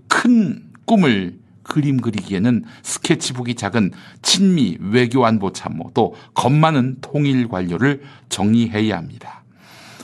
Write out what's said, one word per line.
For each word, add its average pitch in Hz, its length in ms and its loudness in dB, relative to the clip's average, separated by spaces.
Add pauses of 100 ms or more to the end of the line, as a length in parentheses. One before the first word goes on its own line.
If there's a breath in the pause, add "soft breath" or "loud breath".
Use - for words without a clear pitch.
큰 220 560 2 (220)
꿈을 117 520 2 (240)
그림 143 360 0
그리기에는 104 680 -2 (180 loud breath)
스케치북이 123 720 -4
작은 104 380 -2 (320 loud breath)
친미 175 560 2
외교 120 480 2
안보 98 240 0
참모, 82 420 -10
또 104 200 0 (200 loud breath)
겁 - 180 0
많은 143 500 2
통일 135 460 0
관료를 95 540 -2 (280 loud breath)
정리해야 107 680 0
합니다. - 460 -16 (600 loud breath)